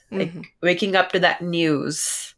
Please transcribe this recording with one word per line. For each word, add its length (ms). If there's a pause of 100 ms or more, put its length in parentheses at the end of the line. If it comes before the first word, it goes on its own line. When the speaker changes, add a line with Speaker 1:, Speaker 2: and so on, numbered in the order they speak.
(100)
Speaker 1:
like, 200
Speaker 2:
Mm-hmm. 100 (220)
Speaker 1:
waking 340
up 160
to 80
that 220
news. 960